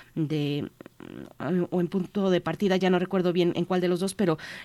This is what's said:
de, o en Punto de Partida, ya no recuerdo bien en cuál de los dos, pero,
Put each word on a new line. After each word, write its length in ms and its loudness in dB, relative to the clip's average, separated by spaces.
de, 540 -2
o 400 0
en 80 0
Punto 420 -2
de 120 4
Partida, 340 0
ya 140 2
no 100 4
recuerdo 320 0
bien 240 2
en 80 0
cuál 160 0
de 80 2
los 140 2
dos, 140 -2
pero, 220 2